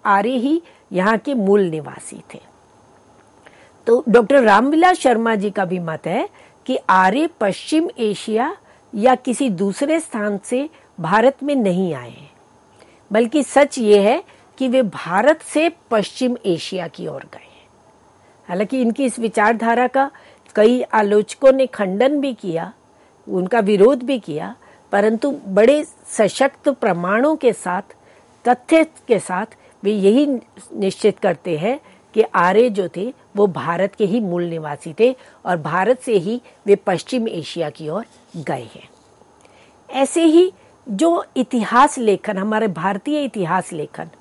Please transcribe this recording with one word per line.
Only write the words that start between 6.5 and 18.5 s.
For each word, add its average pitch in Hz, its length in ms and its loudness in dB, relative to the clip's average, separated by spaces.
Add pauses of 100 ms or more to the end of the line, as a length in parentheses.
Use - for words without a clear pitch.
कि 262 120 -4 (120)
आर्य 190 380 2 (120)
पश्चिम 311 480 -2 (100)
एशिया 226 580 -4 (380)
या 226 200 2
किसी 247 360 -2
दूसरे 202 500 -2
स्थान 208 380 -6
से 269 320 -6 (300)
भारत 220 420 2
में 285 120 -4
नहीं 185 400 0
आए 123 160 -12
हैं, 143 220 -20 (800)
बल्कि 240 300 0
सच 277 360 2
ये 208 220 6
है 254 240 2 (340)
कि 262 100 -2
वे 262 140 2
भारत 214 600 0
से 320 280 -2 (200)
पश्चिम 240 460 -2 (100)
एशिया 170 420 -4
की 175 180 -14
ओर 139 160 -12
गए - 160 -20
हैं। - 300 -20 (800)
हालांकि 208 320 -4